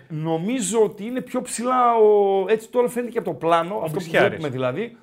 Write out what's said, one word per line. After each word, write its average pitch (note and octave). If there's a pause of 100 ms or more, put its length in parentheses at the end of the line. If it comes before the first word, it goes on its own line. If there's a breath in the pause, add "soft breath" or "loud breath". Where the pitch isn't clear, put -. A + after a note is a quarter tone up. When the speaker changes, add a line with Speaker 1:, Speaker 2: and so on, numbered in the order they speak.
Speaker 1:
Νομίζω F3
ότι G3
είναι B3
πιο B3
ψηλά B3
ο... G3+
Έτσι A3
τώρα B3
φαίνεται A#3+
και -
από G3
το D#3
πλάνο, E3
Speaker 2:
Ο -
Speaker 1:
αυτό E3+
που D#3
Speaker 2:
Μιξιάρης. E3
Speaker 1:
βλέπουμε B2
δηλαδή. C3